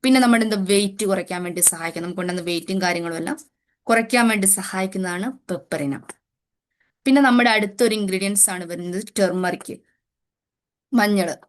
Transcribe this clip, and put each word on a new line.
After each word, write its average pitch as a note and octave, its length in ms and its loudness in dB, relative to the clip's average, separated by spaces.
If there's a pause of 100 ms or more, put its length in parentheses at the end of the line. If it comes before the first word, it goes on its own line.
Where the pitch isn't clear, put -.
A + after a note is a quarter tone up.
പിന്നെ C4 200 4
നമ്മുടെ A#3 220 4
എന്താ G#3+ 120 0 (140)
വെയിറ്റ് G3+ 380 0
കുറയ്ക്കാൻ F3+ 360 -4
വേണ്ടി F3 240 -4
സഹായിക്കും, E3 360 -8
നമുക്കുണ്ടാകുന്ന F3+ 440 -6
വെയിറ്റും F3 340 -4
കാര്യങ്ങളും E3+ 380 -2
എല്ലാം C#4+ 160 -6 (520)
കുറയ്ക്കാൻ A3+ 420 4
വേണ്ടി G3 260 0
സഹായിക്കുന്നതാണ് F#3+ 720 -4 (220)
പെപ്പറിന. D3 460 -6 (1080)
പിന്നെ C4+ 220 6
നമ്മുടെ A#3+ 280 4
അടുത്തൊരു G#3+ 440 0
ഇൻഗ്രീഡിയൻസ് G3 460 0 (100)
ആണ് F3+ 160 -10
വരുന്നത് F3 280 -8 (200)
ടർമറിക്, F3+ 540 -2 (1300)
മഞ്ഞൾ. G3+ 300 2 (180)